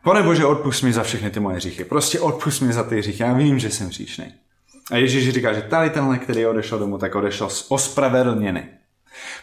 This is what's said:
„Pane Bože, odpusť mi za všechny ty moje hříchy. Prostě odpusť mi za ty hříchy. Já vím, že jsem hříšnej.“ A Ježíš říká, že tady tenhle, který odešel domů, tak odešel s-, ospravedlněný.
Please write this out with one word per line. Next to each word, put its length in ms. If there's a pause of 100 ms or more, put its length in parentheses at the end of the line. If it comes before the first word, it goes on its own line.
„Pane 200
Bože, 220
odpusť 380
mi 100
za 100
všechny 260
ty 100
moje 160
hříchy. 300
Prostě 340
odpusť 420
mi 120
za 100
ty 140
hříchy. 260
Já 100
vím, 260
že 120
jsem 160
hříšnej.“ 440 (600)
A 60
Ježíš 360
říká, 200
že 80
tady 280
tenhle, 280
který 280
odešel 340
domů, 180
tak 180
odešel 340
s-, 220
ospravedlněný. 920 (800)